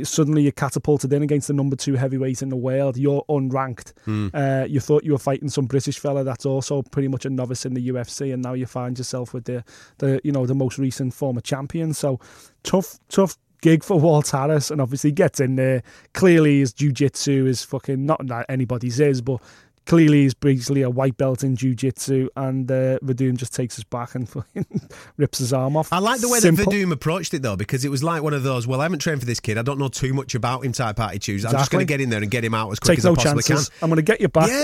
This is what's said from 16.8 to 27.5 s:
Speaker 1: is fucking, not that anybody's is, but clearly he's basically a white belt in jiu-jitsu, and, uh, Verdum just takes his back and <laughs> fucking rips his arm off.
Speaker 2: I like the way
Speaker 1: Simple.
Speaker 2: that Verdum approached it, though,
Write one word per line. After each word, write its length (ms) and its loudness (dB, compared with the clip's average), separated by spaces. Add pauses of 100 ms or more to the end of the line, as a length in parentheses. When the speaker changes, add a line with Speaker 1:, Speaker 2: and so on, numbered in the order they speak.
Speaker 1:
is 180 0
fucking, 420 -4
not 220 0
that 220 -6
anybody's 520 -2
is, 200 4
but 180 -4 (460)
clearly 360 6
he's 120 4
basically 480 0
a 80 0
white 280 0
belt 260 0
in 140 0
jiu-jitsu, 800 0
and, 340 -4
uh, 320 0
Verdum 320 0
just 180 -8
takes 220 -6
his 80 -14
back 320 -10
and 140 -6
<laughs> 60 -20
fucking 300 -8 (520)
rips 220 0
his 120 -2
arm 240 0
off. 160 0
Speaker 2:
I 80 0
like 220 0
the 80 0
way 100 2
Speaker 1:
Simple. 260 6
Speaker 2:
that 60 2
Verdum 220 0
approached 400 -4
it, 80 -4
though, 160 -2